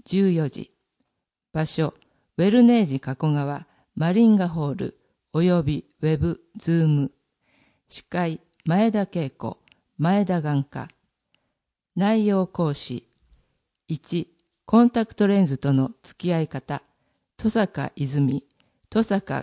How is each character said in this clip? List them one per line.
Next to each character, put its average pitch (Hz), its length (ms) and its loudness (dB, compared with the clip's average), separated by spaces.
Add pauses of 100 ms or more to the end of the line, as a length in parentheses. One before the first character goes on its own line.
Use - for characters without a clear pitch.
十 190 280 0
四 156 180 -2
時。 - 200 -14 (840)
場 156 100 -2
所、 151 300 -4 (440)
ウ - 60 2
ェ 202 80 4
ル 247 100 6
ネ 233 200 6
ー - 20 2
ジ 135 160 -4
加 - 180 -8
古 156 140 0
川、 143 340 -4 (300)
マ 165 160 0
リ 226 160 4
ン 214 80 6
ガ 185 120 0
ホ 156 220 -4
ー 131 40 -4
ル、 - 260 -10 (320)
お 160 100 0
よ 175 220 2
び 143 220 -4 (160)
ウ 156 40 0
ェ 156 100 2
ブ、 160 240 -2 (160)
ズ - 140 -6
ー 165 160 2
ム。 143 240 2 (800)
司 - 200 -16
会、 170 320 -4 (240)
前 202 280 2
田 202 180 -2
恵 135 200 -6
子、 - 280 -12 (380)
前 190 280 2
田 180 160 -2
眼 147 220 -2
科。 - 260 -12 (1080)
内 208 320 2
容 190 180 2
講 160 280 -2
師。 - 340 -10 (800)
一、 - 440 -8 (340)
コ 233 180 6
ン 240 60 4
タ 233 140 -2
ク - 120 -18
ト 208 100 2
レ 196 160 4
ン 175 40 2
ズ 135 120 -2
と 139 140 -2
の 135 180 2 (140)
付 - 240 -10
き 180 40 0
合 165 100 -2
い 151 60 -6
方。 - 360 -10 (540)
登 220 120 -2
坂 185 460 -2
泉、 139 500 -2 (420)
登 220 140 0
坂 196 400 -4